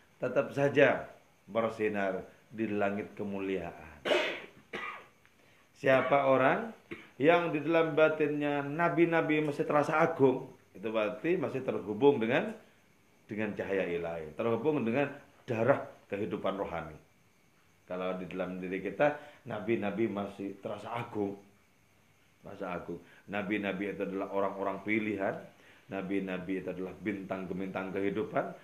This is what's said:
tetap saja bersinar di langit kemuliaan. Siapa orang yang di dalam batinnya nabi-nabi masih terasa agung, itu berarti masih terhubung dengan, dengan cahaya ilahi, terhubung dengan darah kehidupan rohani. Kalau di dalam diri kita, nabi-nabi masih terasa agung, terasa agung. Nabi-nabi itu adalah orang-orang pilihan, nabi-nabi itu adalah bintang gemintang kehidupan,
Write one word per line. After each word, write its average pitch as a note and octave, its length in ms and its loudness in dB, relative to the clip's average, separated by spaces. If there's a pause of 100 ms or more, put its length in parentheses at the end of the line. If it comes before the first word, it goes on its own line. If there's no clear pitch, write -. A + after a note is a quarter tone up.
(240)
tetap C3+ 320 0
saja C3+ 480 4 (480)
bersinar G#2 720 0 (240)
di G#2+ 240 -4
langit G2+ 480 0
kemuliaan. F#2+ 800 -6 (1800)
Siapa C3+ 560 4
orang D#3+ 400 4 (460)
yang E3+ 320 4
di D3 160 -2
dalam D#3+ 320 2
batinnya D3 640 2
nabi-nabi D#3 800 2
masih D3+ 240 -2
terasa D3 320 4
agung, D3 560 4 (240)
itu F#2+ 160 -8
berarti A2 440 0
masih B2+ 280 -4
terhubung A2+ 560 4
dengan, D#3 320 2 (720)
dengan G#2 320 -4
cahaya F#2 320 0
ilahi, E2 480 -4
terhubung A#2 480 2
dengan C3+ 240 2 (400)
darah A#2+ 320 4 (320)
kehidupan G2+ 400 -2
rohani. E2 440 -6 (920)
Kalau F#2 320 -4
di E2+ 80 -10
dalam F#2 320 -6
diri F#2 240 -4
kita, C#3+ 320 0 (320)
nabi-nabi G#2+ 560 0
masih G2 560 -6
terasa G#2+ 320 -8
agung, G#2+ 400 -4 (1120)
terasa F#2+ 320 -8
agung. E2+ 240 -10 (320)
Nabi-nabi G2 640 -2
itu G2 80 -4
adalah G2 240 -4
orang-orang G2 560 -2
pilihan, G#2 500 0 (540)
nabi-nabi F#2 720 -2
itu F#2 80 -6
adalah F2+ 320 -6
bintang F#2+ 480 -4
gemintang F#2+ 400 -4
kehidupan, G2 560 -2 (180)